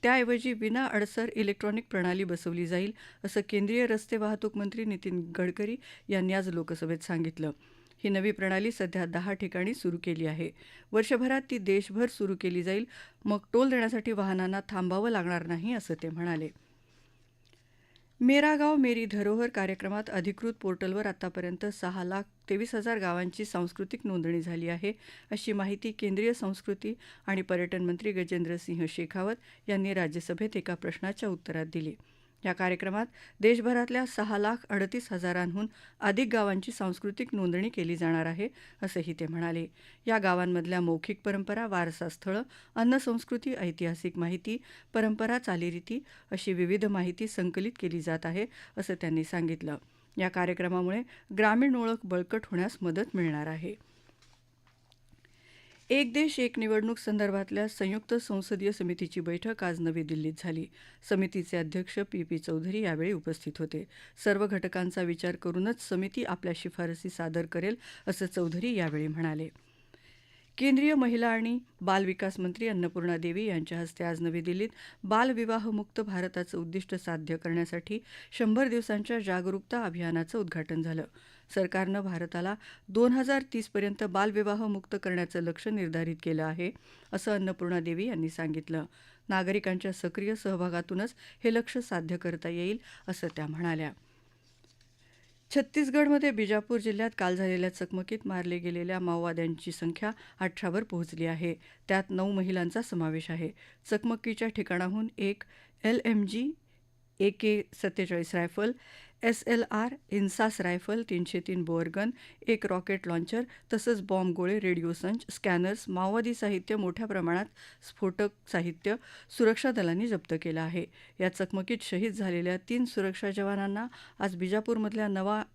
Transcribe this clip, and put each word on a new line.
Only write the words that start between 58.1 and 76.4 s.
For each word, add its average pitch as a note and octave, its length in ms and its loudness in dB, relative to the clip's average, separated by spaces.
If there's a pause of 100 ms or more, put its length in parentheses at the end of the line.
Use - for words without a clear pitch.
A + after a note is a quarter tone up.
संसदीय G3 580 -2
समितीची F3 480 -2
बैठक F3 440 -4
आज F3 160 -2
नवी E3 220 0
दिल्लीत D#3 360 -2
झाली. D#3+ 280 -4 (420)
समितीचे F#3+ 480 0
अध्यक्ष F3 420 -2
पी G3 240 -2
पी D#3+ 160 -2
चौधरी E3 420 -2
यावेळी E3+ 320 0
उपस्थित D#3+ 460 -4
होते. D#3 260 -4 (400)
सर्व G3+ 220 4
घटकांचा F#3 560 -2
विचार F3 340 -2
करूनच F#3 520 -2
समिती G3 360 -2
आपल्या F3+ 320 -4
शिफारसी E3+ 520 -6
सादर E3 380 -2
करेल, F3+ 300 -2 (300)
असं F#3+ 200 -2
चौधरी F3+ 480 0
यावेळी D#3 340 0
म्हणाले. D#3 400 -2 (1080)
केंद्रीय C#4 360 6
महिला A#3+ 340 4
आणि A3+ 300 2 (220)
बालविकास F#3+ 600 2
मंत्री F3+ 280 -2
अन्नपूर्णा F3 480 0
देवी E3+ 280 -2
यांच्या E3+ 340 -2
हस्ते E3+ 260 -6
आज E3 160 -2
नवी E3+ 200 0
दिल्लीत F3+ 280 -2 (360)
बालविवाहमुक्त A3+ 960 2
भारताचं F3+ 580 -4